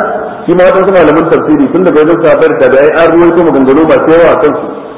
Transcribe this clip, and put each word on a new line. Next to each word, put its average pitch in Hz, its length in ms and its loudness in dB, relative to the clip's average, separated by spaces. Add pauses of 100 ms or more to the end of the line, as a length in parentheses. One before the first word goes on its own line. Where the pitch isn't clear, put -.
(400)
shi 170 120 -4
ma 180 100 2
wadansu 185 280 2
malaman 160 340 2
tafsiri 156 420 0
tun 175 160 -2
daga 160 160 0
wajen 156 200 2
sahabbai 156 300 0
da 147 100 -2
tabi'ai 135 340 2
an 160 160 0
ruwaito 170 320 2
maganganu 139 420 0
masu 151 260 0
yawa 160 200 4
a 135 80 0
kansu. 147 300 -2 (320)